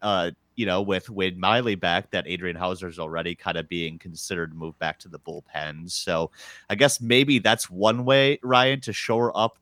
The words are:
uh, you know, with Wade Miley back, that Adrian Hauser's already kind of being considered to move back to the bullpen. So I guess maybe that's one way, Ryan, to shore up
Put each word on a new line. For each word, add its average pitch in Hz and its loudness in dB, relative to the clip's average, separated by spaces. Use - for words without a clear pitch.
uh, 92 2
you 117 -2
know, 95 2
with 98 -2
Wade 92 -2
Miley 107 2
back, 90 0
that 90 -2
Adrian 87 -4
Hauser's 90 -6
already 82 -6
kind 85 -4
of 82 -6
being 82 -6
considered 82 -8
to 78 -16
move 80 -10
back 80 -4
to - -20
the 78 -16
bullpen. 78 -10
So 82 -2
I 104 -2
guess 131 4
maybe 123 4
that's 107 2
one 110 2
way, 135 4
Ryan, 127 2
to 117 -6
shore 117 0
up 110 0